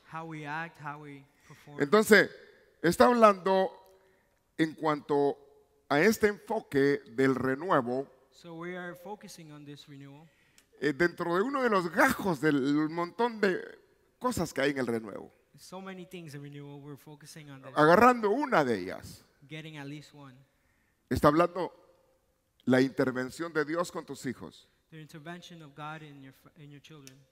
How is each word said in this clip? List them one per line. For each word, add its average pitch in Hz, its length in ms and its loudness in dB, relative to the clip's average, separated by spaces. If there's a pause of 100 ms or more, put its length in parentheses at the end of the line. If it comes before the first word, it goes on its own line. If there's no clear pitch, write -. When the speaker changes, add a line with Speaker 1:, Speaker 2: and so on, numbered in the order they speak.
(120)
Speaker 1:
How 165 140 -14
we 156 200 -14
act, 160 340 -12
how 147 240 -12
we 139 220 -20 (220)
perform. 147 340 -14
Speaker 2:
Entonces, 196 480 6 (520)
está 175 260 6
hablando 190 640 4 (880)
en 156 180 0
cuanto 143 640 0 (520)
a 143 100 4
este 214 280 4
enfoque 143 760 0 (120)
del 135 220 4
renuevo. 135 720 0 (240)
Speaker 1:
So 170 240 -20
we 175 220 -12
are 175 180 -12
focusing 180 560 -18
on 147 140 -20
this 143 240 -18
renewal. 139 360 -20 (560)
Speaker 2:
Eh, 147 120 0
dentro 170 420 0
de 185 60 2
uno 269 200 -2
de 247 80 2
los 180 220 2
gajos 202 500 2
del 147 480 2
montón 175 520 -4
de 190 200 2 (560)
cosas 240 360 -4
que 131 80 -4
hay 143 100 2
en 139 80 -6
el 123 80 -2
renuevo. 110 440 -8 (260)
Speaker 1:
So - 240 -18
many 185 240 -14
things 170 280 -16
in 143 80 -14
renewal, 143 400 -18
we're 143 160 -16
focusing 151 520 -20
on 135 120 -20
this. 135 140 -18
Speaker 2:
Agarrando 208 560 4
una 240 340 0
de 113 140 -2
ellas. - 440 -12 (240)
Speaker 1:
Getting 156 300 -16
at 143 100 -14
least 147 260 -16
one. 139 200 -20 (760)
Speaker 2:
Está 131 180 2
hablando 170 440 2 (920)
la 127 160 4
intervención 131 720 -2
de 151 120 0
Dios 170 260 -4
con 160 140 -12
tus 135 200 -14
hijos. 101 420 -12 (220)
Speaker 1:
The 160 100 -20
intervention 165 640 -18
of 143 140 -20
God 156 260 -14
in 143 220 -20
your 135 100 -20
f-, - 300 -20
in 147 80 -20
your 143 100 -20
children. 135 360 -20 (140)